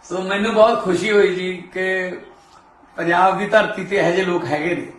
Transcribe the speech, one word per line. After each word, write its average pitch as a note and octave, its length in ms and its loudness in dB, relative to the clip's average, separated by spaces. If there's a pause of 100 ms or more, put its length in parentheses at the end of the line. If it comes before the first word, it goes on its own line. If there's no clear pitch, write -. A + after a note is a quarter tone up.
ਸੋ F#3 120 -6
ਮੈਨੂੰ G3+ 320 -2
ਬਹੁਤ A3 300 4
ਖੁਸ਼ੀ F#3 280 0
ਹੋਈ G3 240 4
ਜੀ F#3 280 -6 (100)
ਕਿ F#3 440 -4 (760)
ਪੰਜਾਬ F3 420 2
ਦੀ G3+ 80 -4
ਧਰਤੀ G3+ 380 0
ਤੇ F#3+ 140 -6
ਇਹੋ E3+ 140 2
ਜਿਹੇ F#3 140 0
ਲੋਕ F3 200 -2
ਹੈਗੇ D3+ 300 -2
ਨੇ। C#3+ 240 -10